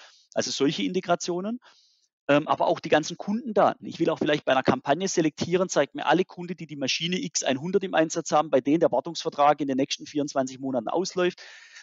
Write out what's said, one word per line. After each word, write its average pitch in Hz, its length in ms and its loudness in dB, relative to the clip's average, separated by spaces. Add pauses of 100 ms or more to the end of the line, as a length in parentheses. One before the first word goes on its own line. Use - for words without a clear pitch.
(360)
Also 127 160 0
solche 170 320 0
Integrationen. 180 760 -2 (680)
Ähm, 147 200 4
aber - 200 0
auch 165 120 2
die - 80 -8
ganzen 160 300 2
Kundendaten. 202 720 0
Ich 127 120 -8
will 160 120 0
auch 151 80 -2
vielleicht 147 260 0
bei 135 60 2
einer 131 100 4
Kampagne 143 460 0
selektieren, 170 600 0
zeigt 147 260 0
mir 147 100 -8
alle 160 180 4
Kunden, 175 320 -10
die 160 120 -12
die 147 80 -12
Maschine 139 440 -2
X - 240 -4
einhundert 180 400 0
im 185 120 -4
Einsatz 160 360 0
haben, 156 200 2
bei 131 100 6
denen 143 180 2
der 139 120 4
Wartungsvertrag 147 680 2
in 143 80 -4
den 131 100 0
nächsten 135 280 -2
vierundzwanzig 135 540 -4
Monaten 131 280 -4
ausläuft. 180 540 -2 (420)